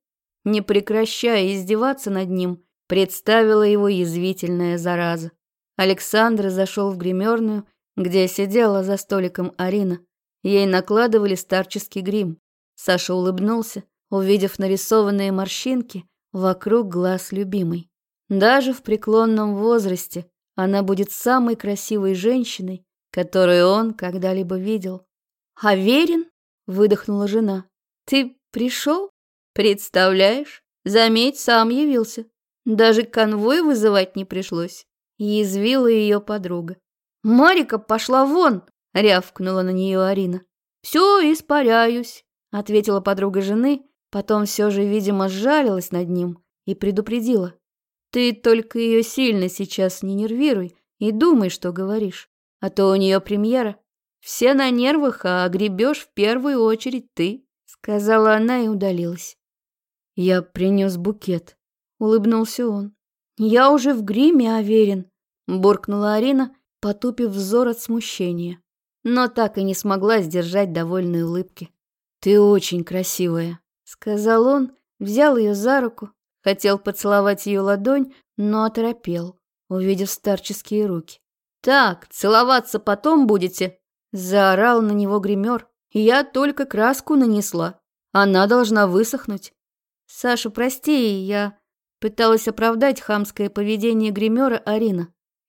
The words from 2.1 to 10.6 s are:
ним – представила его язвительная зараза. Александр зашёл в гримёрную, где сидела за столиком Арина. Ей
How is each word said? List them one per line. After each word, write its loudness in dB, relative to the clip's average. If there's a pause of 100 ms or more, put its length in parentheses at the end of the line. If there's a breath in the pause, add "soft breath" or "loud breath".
ним – -4 (240)
представила 2
его 2
язвительная -2
зараза. -4 (440)
Александр 0
зашёл -2
в -8
гримёрную, -2 (300)
где 0
сидела 0
за -2
столиком -4
Арина. -2 (440)
Ей 2